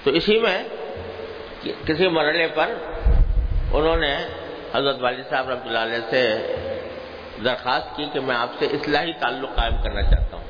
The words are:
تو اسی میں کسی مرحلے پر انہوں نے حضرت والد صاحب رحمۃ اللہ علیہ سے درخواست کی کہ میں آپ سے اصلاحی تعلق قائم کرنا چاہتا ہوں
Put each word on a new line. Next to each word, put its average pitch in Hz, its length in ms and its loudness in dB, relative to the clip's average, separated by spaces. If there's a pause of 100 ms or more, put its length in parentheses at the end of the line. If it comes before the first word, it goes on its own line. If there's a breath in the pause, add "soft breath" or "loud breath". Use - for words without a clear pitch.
تو 143 80 4
اسی 196 280 4
میں 214 240 2 (1200)
کسی 156 220 2
مرحلے 160 400 2
پر 156 260 0 (1000)
انہوں 160 240 4
نے 151 200 0 (560)
حضرت 135 280 2
والد 127 280 0
صاحب 135 200 0
رحمۃ 123 160 -4
اللہ 113 120 -2
علیہ 113 320 -2
سے 120 280 4 (1040)
درخواست 127 520 0
کی 147 180 -4
کہ 143 60 0
میں 131 160 0
آپ 120 140 0 (100)
سے 151 60 2
اصلاحی 147 480 0
تعلق 131 420 -4
قائم 113 280 2
کرنا 101 180 -2
چاہتا - 360 4
ہوں 82 120 -12